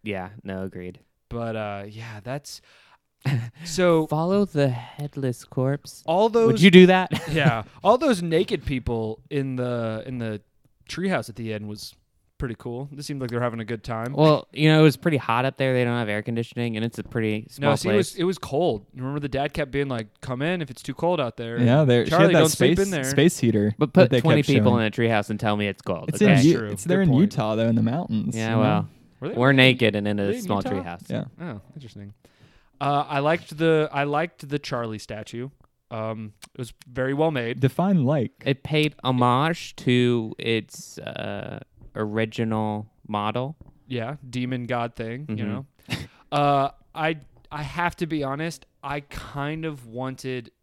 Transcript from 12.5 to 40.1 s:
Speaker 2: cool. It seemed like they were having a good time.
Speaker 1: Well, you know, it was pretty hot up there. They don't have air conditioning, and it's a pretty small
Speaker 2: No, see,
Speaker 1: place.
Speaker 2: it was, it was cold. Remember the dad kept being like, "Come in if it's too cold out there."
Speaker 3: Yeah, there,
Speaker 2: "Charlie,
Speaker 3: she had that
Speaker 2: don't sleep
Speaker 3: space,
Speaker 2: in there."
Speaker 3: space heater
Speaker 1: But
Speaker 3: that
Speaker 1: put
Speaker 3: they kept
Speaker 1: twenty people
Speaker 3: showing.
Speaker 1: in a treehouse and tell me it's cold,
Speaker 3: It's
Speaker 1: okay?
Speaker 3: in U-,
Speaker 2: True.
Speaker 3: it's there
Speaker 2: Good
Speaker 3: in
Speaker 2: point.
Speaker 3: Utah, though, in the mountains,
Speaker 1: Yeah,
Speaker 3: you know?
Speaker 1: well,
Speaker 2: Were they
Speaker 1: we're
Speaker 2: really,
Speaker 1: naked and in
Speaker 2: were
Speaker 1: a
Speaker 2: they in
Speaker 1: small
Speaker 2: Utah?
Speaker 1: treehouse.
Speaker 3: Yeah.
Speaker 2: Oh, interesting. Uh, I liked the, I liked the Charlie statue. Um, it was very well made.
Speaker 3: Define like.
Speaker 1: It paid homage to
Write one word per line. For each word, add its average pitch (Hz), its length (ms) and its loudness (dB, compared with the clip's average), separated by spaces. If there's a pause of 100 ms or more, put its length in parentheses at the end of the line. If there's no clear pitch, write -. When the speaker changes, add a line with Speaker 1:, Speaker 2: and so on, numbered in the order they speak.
Speaker 2:
cool. 123 380 -10
It 143 80 -14
seemed 139 180 -8
like 123 100 -6
they 120 60 -6
were 120 40 -2
having 117 200 -4
a 107 40 -8
good 110 180 -8
time. 117 300 -6
Speaker 1:
Well, 151 400 4
you 151 160 2
know, 156 100 6
it 156 40 8
was 147 140 6
pretty 160 200 -2
hot 120 280 0
up 135 120 -4
there. 131 160 0
They 123 100 2
don't 120 140 0
have 113 120 -2
air 104 120 -4
conditioning, 117 540 -6
and 110 100 -4
it's 117 140 -8
a 104 40 -8
pretty 107 460 -4
small 143 220 -2
Speaker 2:
No, 139 60 4
see, 180 120 -4
Speaker 1:
place. 214 40 2
Speaker 2:
it 208 40 4
was, - 200 0
it 170 80 -2
was 185 120 -2
cold. 135 560 -4
Remember 131 260 -8
the 143 100 -6
dad 135 240 -4
kept 143 180 -6
being 139 160 -2
like, 113 200 -6 (140)
"Come 127 200 -6
in 175 200 -2
if 135 80 -10
it's - 140 -16
too 139 100 -10
cold 170 280 -2
out 117 160 -6
there." 117 240 -8
Speaker 3:
Yeah, 131 240 6
there, 123 200 4
Speaker 2:
"Charlie, 185 200 4
Speaker 3:
she - 20 6
had 175 80 6
that 160 40 8
Speaker 2:
don't 156 100 6
sleep 156 280 4
Speaker 3:
space, 196 80 2
Speaker 2:
in 196 60 -6
there." 147 140 -4
Speaker 3:
space 139 340 4
heater 107 380 2
Speaker 1:
But - 160 0
Speaker 3:
that - 100 6
Speaker 1:
put 117 80 4
Speaker 3:
they 127 60 2
kept 120 80 0
Speaker 1:
twenty 151 180 4
people 123 300 4
Speaker 3:
showing. 120 120 2
Speaker 1:
in - 20 0
a 104 40 -2
treehouse 113 380 0
and 107 100 -4
tell 107 180 0
me 104 100 -2
it's 98 140 -8
cold, 87 280 -6
Speaker 3:
It's 151 120 -2
Speaker 1:
okay? 180 200 8
Speaker 3:
in 135 40 6
U-, 160 120 6
Speaker 2:
True. 107 140 -6
Speaker 3:
it's 101 120 -10
there 175 160 2
Speaker 2:
Good 196 40 2
Speaker 3:
in 170 60 4
Speaker 2:
point. 135 120 4
Speaker 3:
Utah, 110 340 0
though, 113 120 2
in 117 80 2
the 113 80 2
mountains, 113 520 -4
Speaker 1:
Yeah, 113 140 -4
Speaker 3:
you 113 80 0
know? 110 40 4
Speaker 1:
well, 107 280 2 (320)
Speaker 2:
Were 139 80 -8
they - 60 -8
Speaker 1:
we're 123 120 4
Speaker 2:
really, 139 100 6
Speaker 1:
naked 123 380 6
and 104 120 -2
in 104 100 0
Speaker 2:
were 101 80 -2
Speaker 1:
a - 20 0
Speaker 2:
they 101 80 0
in 254 60 -12
Speaker 1:
small 120 160 -2
Speaker 2:
Utah? 98 140 -4
Speaker 1:
treehouse. - 380 -8
Speaker 3:
Yeah. - 160 -6 (160)
Speaker 2:
Oh, 120 200 -12 (120)
interesting. 104 400 -18 (680)
Uh, 143 260 0
I 143 120 -4
liked 156 380 -2
the, 156 360 2
I 143 100 -2
liked 147 460 -4
the 143 100 -4
Charlie 113 400 -6
statue. 117 480 -12 (420)
Um, 110 440 -8 (200)
it - 60 -18
was 123 140 -10 (180)
very 131 220 -2
well 156 180 0
made. 127 300 -4
Speaker 3:
Define 170 420 2
like. 151 300 0 (120)
Speaker 1:
It 135 180 -2
paid 151 300 0 (120)
homage 127 720 0
to 120 600 2